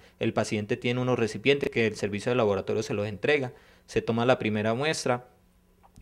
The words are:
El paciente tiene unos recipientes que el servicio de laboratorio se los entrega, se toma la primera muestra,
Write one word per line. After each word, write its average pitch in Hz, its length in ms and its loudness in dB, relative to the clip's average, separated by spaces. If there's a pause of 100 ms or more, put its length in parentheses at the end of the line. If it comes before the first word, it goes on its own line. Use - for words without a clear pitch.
(200)
El 113 140 0
paciente 113 420 -2
tiene 123 240 -2
unos 127 180 2
recipientes 120 520 2
que 117 180 2
el 104 80 -2
servicio 104 360 -2
de 123 40 0
laboratorio 104 480 0
se 113 120 -6
los 104 120 -2
entrega, 127 460 0 (320)
se - 160 -2
toma 117 240 0
la 127 140 4
primera 107 340 0
muestra, 135 560 -2 (720)